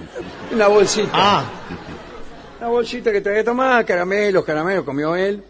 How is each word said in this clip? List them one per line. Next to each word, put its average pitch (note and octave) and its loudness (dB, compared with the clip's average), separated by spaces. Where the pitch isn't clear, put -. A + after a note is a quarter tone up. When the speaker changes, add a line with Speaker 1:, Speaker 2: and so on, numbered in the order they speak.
Speaker 1:
una A3 4
bolsita. G#3 4
Speaker 2:
Ah. F3 4
Speaker 1:
Una A#3 -6
bolsita A#3+ 0
que G3+ 2
te G3+ -2
había G#3+ 2
tomado, B3 2
caramelos, F#3 2
caramelos, E3 -2
comió D3 -2
él. G3 -2